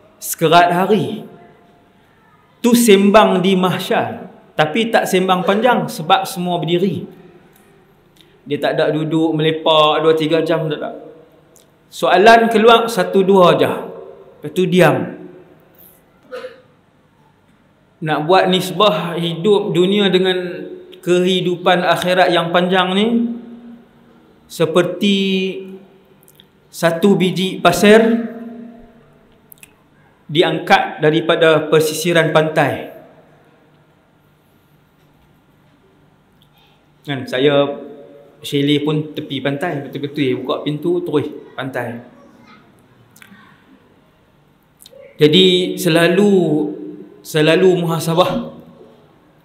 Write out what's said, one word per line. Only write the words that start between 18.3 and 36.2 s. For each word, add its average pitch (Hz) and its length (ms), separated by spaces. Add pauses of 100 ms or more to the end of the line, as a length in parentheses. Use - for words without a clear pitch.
buat 190 160
nisbah 175 720
hidup 170 560
dunia 196 320
dengan 185 320 (640)
kehidupan 180 800
akhirat 175 480
yang 170 240
panjang 180 400
ni, 208 120 (1400)
seperti 175 720 (1500)
satu 170 480
biji 180 400
pasir 220 720 (2000)
diangkat 160 720
daripada 160 640
pesisiran 156 640
pantai. 156 560 (4000)